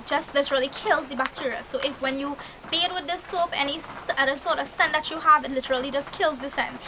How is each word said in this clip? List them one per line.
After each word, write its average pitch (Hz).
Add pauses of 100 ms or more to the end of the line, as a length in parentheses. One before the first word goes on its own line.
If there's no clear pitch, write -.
just 320
literally 277
kills 302
the 277
bacteria. 262
So 247
if, 277
when 269
you 277 (340)
bathe 339
with 339
this 349
soap, 349
any 285
s-, -
other 277
sort 262
of 277
scent -
that 302
you 311
have, 311
it 269
literally 262
just 277
kills 311
the 269
scent. -